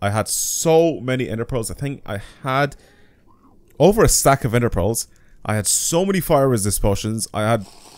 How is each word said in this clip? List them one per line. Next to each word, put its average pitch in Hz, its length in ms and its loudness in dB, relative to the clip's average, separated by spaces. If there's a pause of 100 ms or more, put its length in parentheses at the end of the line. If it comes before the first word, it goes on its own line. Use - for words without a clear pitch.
I 101 80 0
had 107 180 -2
so 160 720 0
many 127 280 -4
ender 110 180 -6
pearls. 117 240 -6
I 87 40 -10
think 139 300 -8
I 104 160 -8 (220)
had 139 340 -2 (1000)
over 196 260 6
a 123 40 6
stack - 360 2
of 110 100 -2
ender 120 140 2
pearls. 101 400 -2 (360)
I 104 100 -4
had 104 120 -2
so - 380 0
many 190 160 0
fire 139 280 4
resist 104 340 0
potions. 107 500 -2
I 107 100 -4
had, 107 240 0 (320)